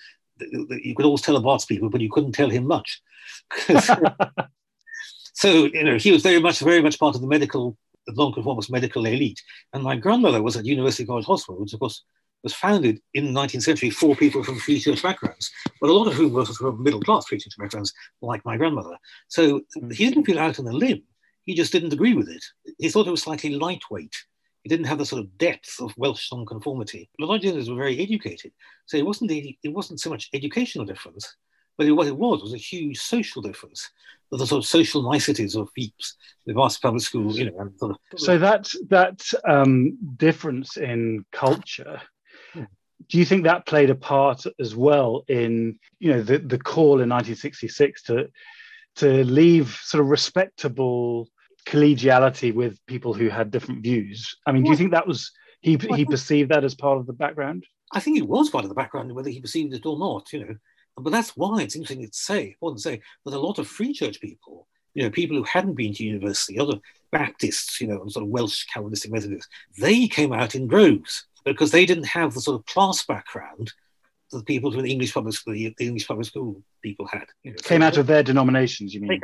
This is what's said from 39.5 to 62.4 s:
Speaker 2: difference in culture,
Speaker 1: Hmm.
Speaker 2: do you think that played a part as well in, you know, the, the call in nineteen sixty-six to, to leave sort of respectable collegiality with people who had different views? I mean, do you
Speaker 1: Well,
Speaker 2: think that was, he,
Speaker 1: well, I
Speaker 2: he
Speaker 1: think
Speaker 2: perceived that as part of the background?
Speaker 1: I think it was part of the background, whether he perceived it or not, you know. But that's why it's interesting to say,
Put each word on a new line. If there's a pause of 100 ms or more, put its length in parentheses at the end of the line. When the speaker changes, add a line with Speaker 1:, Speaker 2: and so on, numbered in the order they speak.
Speaker 2:
difference
in
culture, (520)
Speaker 1:
Hmm. (440)
Speaker 2:
do
you
think
that
played
a
part (160)
as
well
in, (200)
you
know,
the,
the
call
in
nineteen
sixty-six
to, (680)
to
leave
sort
of
respectable (380)
collegiality
with
people
who
had
different
views? (100)
I
mean,
do
you
Speaker 1:
Well,
Speaker 2:
think
that
was, (280)
he,
Speaker 1:
well,
I
Speaker 2:
he
Speaker 1:
think
Speaker 2:
perceived
that
as
part
of
the
background? (280)
Speaker 1:
I
think
it
was
part
of
the
background,
whether
he
perceived
it
or
not,
you
know. (420)
But
that's
why
it's
interesting
to
say,